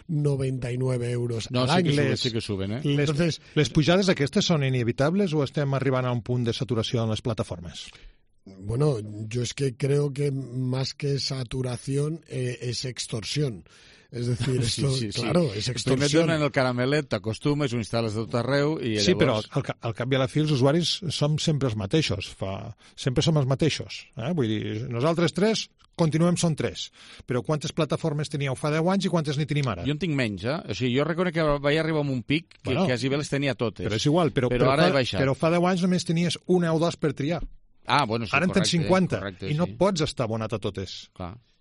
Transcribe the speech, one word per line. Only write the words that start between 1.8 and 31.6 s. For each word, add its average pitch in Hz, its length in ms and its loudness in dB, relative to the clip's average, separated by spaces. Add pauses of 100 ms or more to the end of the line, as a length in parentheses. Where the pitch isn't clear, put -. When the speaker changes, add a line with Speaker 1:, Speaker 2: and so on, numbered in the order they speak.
Speaker 1:
año. - 20 2
Speaker 2:
suben, 143 180 2
Speaker 3:
Les, 107 100 0
Speaker 2:
sí 127 120 0
que 113 80 -2
suben, 98 320 -4
¿eh? 123 120 -4
Speaker 3:
les, 143 160 2 (100)
Speaker 1:
Entonces 156 320 0 (120)
Speaker 3:
les - 140 2
pujades 170 400 4
aquestes 175 400 2
són 151 160 4
inevitables 135 720 2
o 147 80 2
estem 139 320 0
arribant 131 320 2
a 123 80 0
un 113 80 -2
punt 123 240 0
de 113 80 0
saturació 113 480 0
en 113 80 0
les 107 80 -2
plataformes? 90 680 -6 (560)
Speaker 1:
Bueno, 110 520 -2 (280)
yo 113 140 -4
es 120 140 -4
que 135 200 -2
creo 143 380 0
que 143 180 -2
más 131 640 -4
que 139 260 -2
saturación, 135 1120 -4
eh, 127 340 -6
es 123 220 -6
extorsión. 120 800 -4 (460)
Es 120 160 -6
decir, 123 360 0
Speaker 2:
<laughs> 113 60 0
Sí, 113 140 -2
Speaker 1:
esto, 139 120 2
Speaker 2:
sí, 117 180 -4
sí. 120 100 -4
Speaker 1:
claro, 170 220 2
es 147 40 0
Speaker 2:
Primer 101 160 -4
et 123 60 -2
Speaker 1:
extorsión. 143 560 2
Speaker 2:
donen 156 160 2
el 143 100 2
caramelet, 127 560 2
t'acostumes, 120 640 -2
ho 120 80 -2
instal·les 113 320 -2
a 110 140 -2
tot - 120 -8
arreu 143 460 2
i 110 160 0
Speaker 3:
Sí, 185 160 4
però 127 240 4
Speaker 2:
llavors - 160 -8
Speaker 3:
al 139 80 0
ca-, - 160 -8
al 117 160 -4
cap 123 160 -2
i 139 40 4
a 131 60 4
la 127 60 2
fi 147 160 0
els 151 80 2
usuaris 143 400 4 (160)
som 151 320 0
sempre 135 300 2
els 107 100 -4
mateixos. 98 560 0
Fa, 101 400 -8 (180)
sempre 139 300 0
som 151 160 4
els 131 80 0
mateixos, 135 560 -2 (160)
eh? 123 160 -4
Vull 113 160 2
dir, 107 400 -4
nosaltres 156 400 2
tres 208 320 0 (320)
continuem 165 400 2
sent 165 240 0
tres. - 300 -4 (340)
Però 123 180 -2
quantes 156 300 -4
plataformes 151 560 -2
teníeu 139 320 -4
fa 151 140 -2
deu 160 180 2
anys 196 140 0
i 165 80 0
quantes 147 260 0
n'hi 151 80 0
tenim 139 240 0
ara? 87 160 -4
Speaker 2:
Jo 147 80 0
en 147 80 -4
tinc 160 100 0
menys, 107 300 -2
eh? 139 240 -2
O 101 80 -4
sigui, 120 220 0
jo 147 100 2
reconec 175 320 0
que 156 80 2 (160)